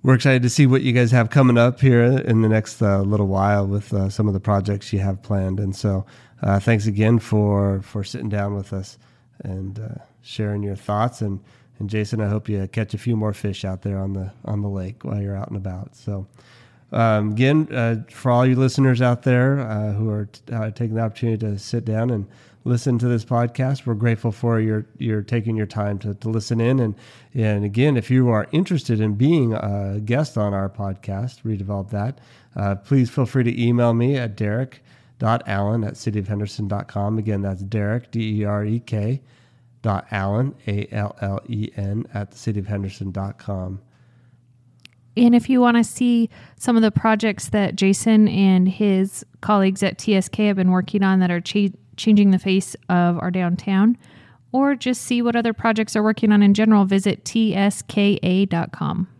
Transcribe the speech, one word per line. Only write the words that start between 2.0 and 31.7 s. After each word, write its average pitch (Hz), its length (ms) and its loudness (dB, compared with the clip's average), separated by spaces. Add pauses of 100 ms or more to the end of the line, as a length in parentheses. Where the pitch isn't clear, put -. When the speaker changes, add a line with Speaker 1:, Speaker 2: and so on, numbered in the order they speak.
Speaker 1:
in 120 400 2
the 110 60 4
next, 110 320 0
uh, 98 200 2
little 101 260 0
while 98 400 2
with, 104 260 -4
uh, 98 160 0
some 104 200 -2
of 98 40 0
the 95 60 -2
projects 101 540 -2
you 101 60 0
have 98 220 -2
planned. 95 380 -2
And 95 160 -4
so, 95 300 -2 (360)
uh, 98 180 2
thanks 107 280 0
again 110 320 2
for, 101 640 0
for 104 200 -8
sitting - 260 -8
down 101 260 -4
with 98 180 -8
us 98 240 -10 (460)
and, 95 360 -10
uh, 113 220 -12 (200)
sharing 104 420 -6
your 101 120 -6
thoughts. 107 460 -4
And, 98 180 -4 (380)
and 104 100 -8
Jason, 107 320 -4
I 104 100 -2
hope 107 200 -4
you 98 200 -2
catch 110 260 -6
a - 20 -6
few 120 180 -2
more 107 180 -2
fish 98 300 -8
out 95 200 -6
there 98 160 -4
on 95 140 -4
the, 95 180 -6 (140)
on 104 180 -4
the 101 60 -4
lake 98 340 -8
while 104 180 -4
you're 101 160 -6
out 98 120 -8
and 104 80 -8
about. 95 380 -10
So, 98 300 -8 (680)
um, 107 420 2
again, 139 380 2
uh, 113 260 -2 (120)
for - 220 -2
all 120 120 4
you 127 120 4
listeners 131 480 2
out 123 180 2
there, 131 380 2
uh, 107 340 -4
who 110 160 -2
are 104 160 -4
t-, - 260 -18
uh, 110 200 -4
taking 110 240 -4
the 113 60 -2
opportunity 113 440 -2
to 104 140 -4
sit 117 260 -6
down 113 240 -2
and 101 160 -2 (380)
listen 120 360 0
to 123 80 0
this 120 160 0
podcast, 127 640 -2
we're 120 80 -2
grateful 113 380 0
for 117 280 -2
your, 110 260 -2 (120)
your 110 240 -2
taking 110 340 -2
your 107 100 -2
time 101 340 -4
to, 101 160 -6
to 110 140 -8
listen 113 300 -2
in. 127 200 2
And, 107 160 0 (380)
and 107 320 0
again, 123 320 2
if 117 140 -2
you 127 180 4
are 107 220 0
interested 147 480 0
in 107 160 0
being 131 380 2
a 101 500 -4
guest 123 340 -2
on 104 160 0
our 98 160 -2
podcast, 98 720 -8
Redevelop 101 480 -6